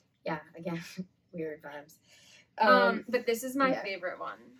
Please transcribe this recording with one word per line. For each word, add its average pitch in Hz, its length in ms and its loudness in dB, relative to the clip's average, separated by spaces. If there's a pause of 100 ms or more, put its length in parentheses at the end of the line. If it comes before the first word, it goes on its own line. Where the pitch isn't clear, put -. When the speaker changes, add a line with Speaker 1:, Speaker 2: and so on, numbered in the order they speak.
(260)
Speaker 1:
Yeah, 165 140 -4 (180)
again, 170 240 -6 (260)
<laughs> - 240 -20
weird 160 300 -8
vibes. 147 340 -16 (600)
Speaker 2:
Um, 220 120 4
Speaker 1:
Um, 196 380 6
Speaker 2:
but 240 180 -2
this 233 180 0
is 254 120 -8
my 269 140 4
Speaker 1:
yeah. 226 140 -2
Speaker 2:
favorite 185 360 -8
one. 139 400 -12